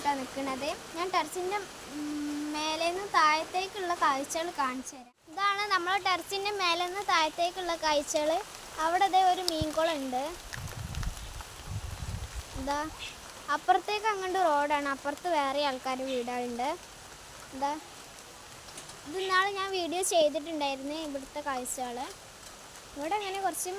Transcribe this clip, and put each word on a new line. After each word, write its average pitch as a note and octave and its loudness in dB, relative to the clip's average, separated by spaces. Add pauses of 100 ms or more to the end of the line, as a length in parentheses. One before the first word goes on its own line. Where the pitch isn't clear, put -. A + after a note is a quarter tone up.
ട്ടോ C#4+ 4
നിക്കണത്. C4+ -4 (280)
ഞാൻ F4 -2
ടെറസിന്റെ, F4+ 0 (360)
ഉം, D4 -4 (100)
മേലേന്ന് E4 0 (100)
താഴത്തേക്കുള്ള F4 4 (100)
കാഴ്ചകൾ D4+ 2 (120)
കാണിച്ചു C4 -2
തരാം. B3 -18 (200)
ഇതാണ് G4+ 2 (120)
നമ്മളെ F4+ 4
ടെറസിന്റെ G4 0
മേലേന്ന് F4+ 2 (100)
താഴത്തേക്കുള്ള E4+ 2 (100)
കാഴ്ചകൾ. D4+ 2 (540)
അവിടെ F4+ 6
ദേ F#4 10 (120)
ഒരു F#4 2
മീൻകുളം D#4 2
ഉണ്ട്. C4 0 (2500)
ഇതാ C#4 0 (760)
അപ്പുറത്തേക്ക് G4+ 4
അങ്ങോട്ട് F#4+ 2
റോഡാണ്, D4 4
അപ്പുറത്ത് C#4+ -4 (100)
വേറെ C#4 2
ആൾക്കാർ C4 -2 (120)
വീടുകളുണ്ട്. B3 -2 (880)
ഇതാ C#4 0 (1300)
ഇത് D4+ -6
ഇന്നാള് F#4+ 4 (100)
ഞാൻ F#4+ -2 (100)
വീഡിയോ E4+ 0 (100)
ചെയ്തിട്ടുണ്ടായിരുന്നു D4 2 (140)
ഇവിടുത്തെ C#4 -8
കാഴ്ചകൾ. B3 -4 (1000)
ഇവിടെ D#4 -2
അങ്ങനെ G4 -4
കുറച്ച് F4+ -2